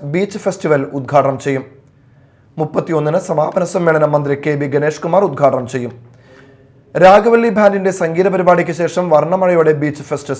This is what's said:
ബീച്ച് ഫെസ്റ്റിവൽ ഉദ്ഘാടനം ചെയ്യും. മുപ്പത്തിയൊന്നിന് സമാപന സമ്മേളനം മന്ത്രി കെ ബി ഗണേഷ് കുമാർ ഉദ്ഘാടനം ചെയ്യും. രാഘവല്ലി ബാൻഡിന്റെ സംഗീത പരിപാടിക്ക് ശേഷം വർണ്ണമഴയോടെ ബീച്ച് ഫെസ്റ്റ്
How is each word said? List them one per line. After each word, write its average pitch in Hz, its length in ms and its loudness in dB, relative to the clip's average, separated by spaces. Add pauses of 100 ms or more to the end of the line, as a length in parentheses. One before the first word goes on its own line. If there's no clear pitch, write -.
(120)
ബീച്ച് 196 320 -4
ഫെസ്റ്റിവൽ 151 380 0 (160)
ഉദ്ഘാടനം 135 460 0
ചെയ്യും. 135 200 -4 (920)
മുപ്പത്തിയൊന്നിന് 151 680 -2
സമാപന 156 360 -2 (100)
സമ്മേളനം 160 400 2
മന്ത്രി 143 220 0 (100)
കെ 151 140 -2
ബി 143 120 -4
ഗണേഷ് 147 320 -2
കുമാർ 175 240 0
ഉദ്ഘാടനം 135 460 0
ചെയ്യും. 120 180 -8 (1040)
രാഘവല്ലി 208 600 6
ബാൻഡിന്റെ 196 420 2
സംഗീത 170 340 0
പരിപാടിക്ക് 175 460 2
ശേഷം 170 320 -2
വർണ്ണമഴയോടെ 160 680 2
ബീച്ച് 147 260 -4
ഫെസ്റ്റ് 139 320 -6